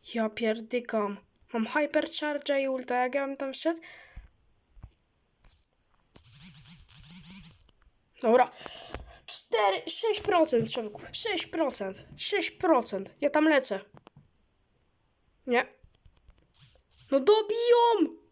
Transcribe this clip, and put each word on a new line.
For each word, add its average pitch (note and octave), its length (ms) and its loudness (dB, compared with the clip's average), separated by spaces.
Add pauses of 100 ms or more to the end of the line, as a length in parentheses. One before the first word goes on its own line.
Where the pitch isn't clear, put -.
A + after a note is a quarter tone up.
(140)
Ja A3 160 -2
pierdykam. A3 880 -2 (360)
Mam A3+ 120 0
hypercharge'a D4 960 0
i C4+ 60 0
ulta, B3+ 280 -4
jak B3+ 200 0
ja C#4 120 -2
bym C#4 100 -8
tam C4+ 160 -6
wszedł? E4 280 -2 (4000)
Dobra. A#3+ 300 4 (760)
Cztery, G4 600 0
sześć - 320 -2
procent, D4+ 500 2
człowieku. G#3+ 300 -8 (100)
Sześć G4 340 -4
procent. A3 600 -4 (120)
Sześć - 340 -2
procent. A#3+ 680 0
Ja C#4+ 80 2
tam D4+ 160 2
lecę. C4 340 4 (1700)
Nie. B3 180 2 (1500)
No C#4 80 4
dobiją! A4 1000 4 (140)